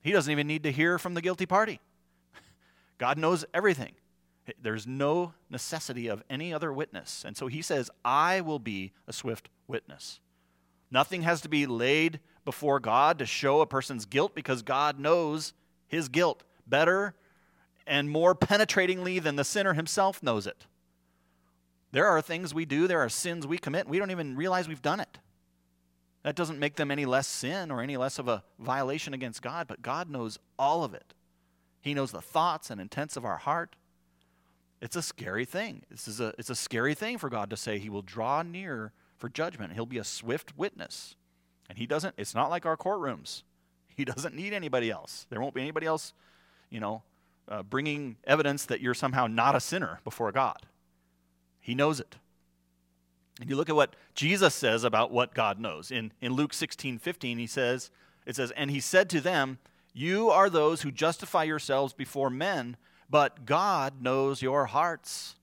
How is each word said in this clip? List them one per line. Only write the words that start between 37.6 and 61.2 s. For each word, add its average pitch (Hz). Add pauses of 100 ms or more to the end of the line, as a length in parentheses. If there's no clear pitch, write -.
he 107
will 101
draw 117
near 165 (260)
for 120
judgment. 113
He'll 113
be 123
a 107
swift 131
witness. - (540)
And 104
he 117
doesn't, 151
it's 101
not 131
like 170
our 160
courtrooms. 170 (440)
He 139
doesn't 131
need 196
anybody 131
else. -
There 117
won't 139
be 131
anybody 156
else, 160 (560)
you 117
know, 107 (440)
uh, 104
bringing 139
evidence 143
that 120
you're 123
somehow 127
not 120
a 131
sinner 131
before 113
God. 127 (920)
He 120
knows 143
it. - (1200)
And 123
you 135
look 147
at 156
what 143 (200)
Jesus 180
says 117
about 113
what 120
God 104
knows. 90
In, 110 (100)
in 127
Luke 143
sixteen 131
fifteen, 131
he 117
says, 127 (360)
it 123
says, 127
"And 143
he 143
said 185
to 165
them, 139 (340)
'You 190
are 190
those 160
who 143
justify 160